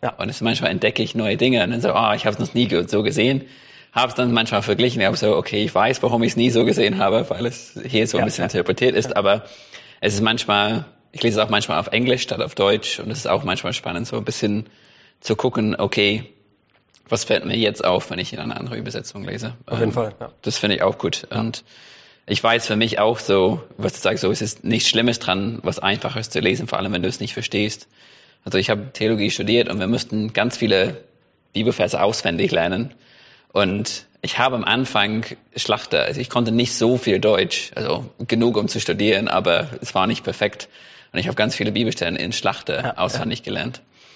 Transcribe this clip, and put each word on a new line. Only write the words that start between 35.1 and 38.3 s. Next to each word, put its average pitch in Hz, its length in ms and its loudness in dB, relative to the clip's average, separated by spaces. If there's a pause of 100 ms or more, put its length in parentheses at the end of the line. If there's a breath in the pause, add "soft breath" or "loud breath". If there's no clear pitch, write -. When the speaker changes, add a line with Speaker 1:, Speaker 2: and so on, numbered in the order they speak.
Speaker 2:
Schlachter, - 480 0
also - 160 -4
ich - 100 -6
konnte 117 220 0
nicht 120 220 2
so 123 220 4
viel 104 220 2
Deutsch, 95 560 2
also 82 320 -4 (200)
genug, 117 300 2